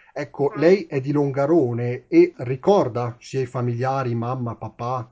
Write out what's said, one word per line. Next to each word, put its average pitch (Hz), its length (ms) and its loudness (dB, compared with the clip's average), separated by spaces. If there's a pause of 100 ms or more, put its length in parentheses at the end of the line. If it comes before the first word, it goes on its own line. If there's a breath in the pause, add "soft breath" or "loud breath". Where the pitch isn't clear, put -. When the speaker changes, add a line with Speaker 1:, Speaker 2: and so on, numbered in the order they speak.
(120)
Speaker 1:
Ecco, 143 440 -4
Speaker 2:
Mm. 147 40 -8
Speaker 1:
lei 190 260 4
è 143 140 -4
di 135 120 -6
Longarone 139 960 0
e 170 300 6
ricorda 127 840 0
sia - 220 -8
i 127 40 -2
familiari, 123 680 -4
mamma, 117 400 -4
papà, 123 560 -8